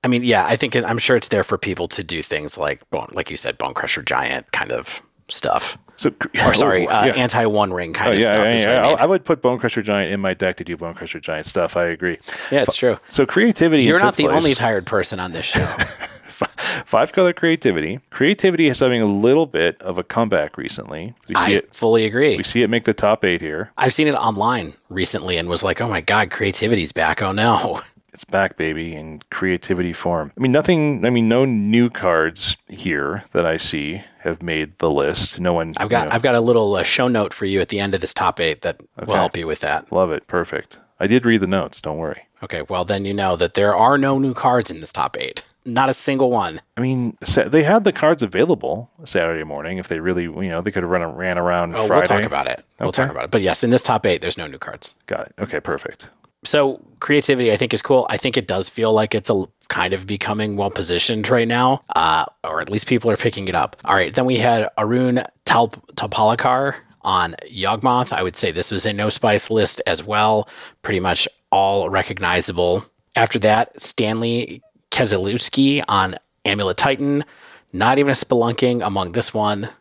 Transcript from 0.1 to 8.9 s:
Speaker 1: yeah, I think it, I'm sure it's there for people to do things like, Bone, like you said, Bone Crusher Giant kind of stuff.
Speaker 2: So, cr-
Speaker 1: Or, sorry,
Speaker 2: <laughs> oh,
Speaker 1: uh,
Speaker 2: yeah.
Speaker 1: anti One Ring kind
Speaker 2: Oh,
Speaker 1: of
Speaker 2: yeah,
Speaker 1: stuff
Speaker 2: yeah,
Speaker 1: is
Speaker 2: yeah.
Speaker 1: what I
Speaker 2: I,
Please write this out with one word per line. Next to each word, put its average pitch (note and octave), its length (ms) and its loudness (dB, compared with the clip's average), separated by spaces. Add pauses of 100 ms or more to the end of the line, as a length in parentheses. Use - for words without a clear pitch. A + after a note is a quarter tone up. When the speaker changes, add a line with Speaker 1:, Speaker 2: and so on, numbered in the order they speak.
Speaker 1:
yeah, A2 240 4
I A#2 100 2
think A2+ 200 -2
it, A#2 80 0
I'm A2+ 140 -2
sure B2 180 2
it's - 120 0
there G2+ 160 2
for G2 140 -2
people F2 300 -4
to - 160 -6
do D#2+ 180 -6
things D2+ 340 -6
like, C#2+ 340 -4
Bone, - 220 -6
like - 180 -8
you D2+ 60 -6
said, - 220 -2
Bone C2 160 -6
Crusher - 280 -4
Giant C2 500 -4
kind - 180 -4
of B1+ 320 -8 (260)
stuff. - 480 -2 (200)
Speaker 2:
So, - 160 0
cr- - 160 -8 (180)
Speaker 1:
Or, A2+ 80 4
sorry, F#2+ 340 2
Speaker 2:
<laughs> - 0 -
oh, - 40 -2
Speaker 1:
uh, G#2+ 140 4
Speaker 2:
yeah. B2 80 4
Speaker 1:
anti B2 320 2
One G#2 260 2
Ring E2+ 200 -6
kind - 180 0
Speaker 2:
Oh, - 20 4
Speaker 1:
of G2+ 80 4
Speaker 2:
yeah, A#2 60 6
Speaker 1:
stuff G#2 180 4
Speaker 2:
yeah, A#2 100 2
Speaker 1:
is A2+ 80 2
Speaker 2:
yeah. G#2 60 2
Speaker 1:
what B2 160 4
I - 20 6
Speaker 2:
I, - 40 6